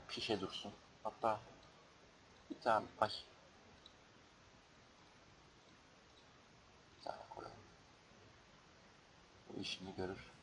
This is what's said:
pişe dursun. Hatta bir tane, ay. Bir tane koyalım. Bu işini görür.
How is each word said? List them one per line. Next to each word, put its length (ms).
pişe 340
dursun. 320
Hatta 360
bir 120
tane, 240
ay. 100
Bir 60
tane 260
koyalım. 280
Bu 100
işini 360
görür. 360